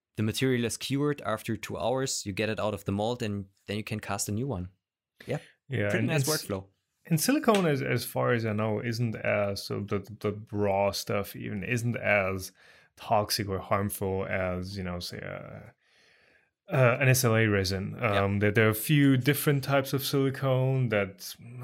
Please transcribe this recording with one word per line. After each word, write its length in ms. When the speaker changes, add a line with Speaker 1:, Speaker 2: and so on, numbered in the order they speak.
Speaker 1:
the 80
material 420
is 120
cured 480
after 320
two 200
hours. 480
You 80
get 160
it 100
out 140
of 120
the 60
mold, 300
and 240
then 100
you 60
can 160
cast 300
a 20
new 160
one. 220
Yeah. 140
Speaker 2:
Yeah, 220
Speaker 1:
Pretty 100
Speaker 2:
and 80
Speaker 1:
nice 140
Speaker 2:
it's 80
Speaker 1:
workflow. 360
Speaker 2:
And 100
silicone, 460
as, 160
as 240
far 280
as 120
I 80
know, 280
isn't 340
as, 480
so 160
the, 200
the 180
raw 400
stuff 460
even 260
isn't 320
as 560
toxic 520
or 100
harmful 720
as, 480
you 60
know, 160
say, 200
uh, 520
uh, 300
an 80
S 160
L 140
A 100
resin. 500
Speaker 1:
Yeah. 260
Speaker 2:
Um, 160
there, 120
there 160
are 40
a 40
few 400
different 480
types 300
of 120
silicone 840
that, 440